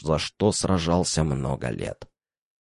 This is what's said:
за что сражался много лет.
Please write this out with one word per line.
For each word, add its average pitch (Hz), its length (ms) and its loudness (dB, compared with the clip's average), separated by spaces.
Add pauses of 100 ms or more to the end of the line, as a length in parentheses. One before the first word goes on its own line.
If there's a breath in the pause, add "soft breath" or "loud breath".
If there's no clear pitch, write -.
за 76 160 2
что 98 340 0
сражался 85 720 2
много 67 460 -2
лет. - 380 -8 (540)